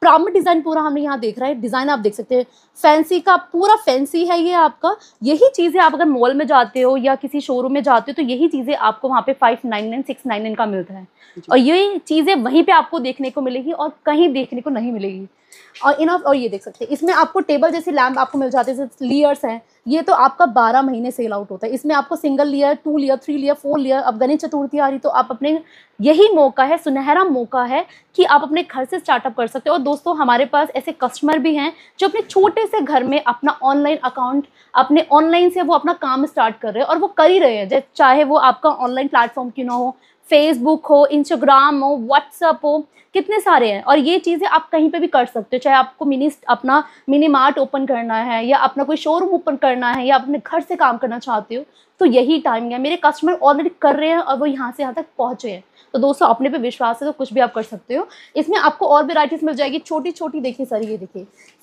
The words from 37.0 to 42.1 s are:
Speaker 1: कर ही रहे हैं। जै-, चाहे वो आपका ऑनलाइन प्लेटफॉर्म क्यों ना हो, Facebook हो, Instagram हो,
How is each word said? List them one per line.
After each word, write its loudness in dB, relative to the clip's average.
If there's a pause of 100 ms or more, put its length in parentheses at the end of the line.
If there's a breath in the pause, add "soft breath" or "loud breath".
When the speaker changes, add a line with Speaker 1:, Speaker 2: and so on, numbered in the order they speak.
Speaker 1:
कर 4
ही 4
रहे 2
हैं। -6
जै-, -2
चाहे 4
वो 2
आपका 2
ऑनलाइन -4
प्लेटफॉर्म -2
क्यों -8
ना -6
हो, -4 (360 soft breath)
Facebook 2
हो, 6
Instagram 2
हो, -2